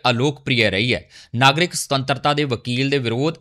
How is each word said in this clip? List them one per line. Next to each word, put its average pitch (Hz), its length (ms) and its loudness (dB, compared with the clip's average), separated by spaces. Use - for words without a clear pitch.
ਅਲੋਕਪ੍ਰਿਯ 123 600 0
ਰਹੀ 107 240 0
ਹੈ। - 140 -6
ਨਾਗਰਿਕ 139 400 2
ਸੁਤੰਤਰਤਾ 139 600 -2
ਦੇ 147 100 0
ਵਕੀਲ 123 460 -2
ਦੇ 143 80 2
ਵਿਰੋਧ 131 420 -2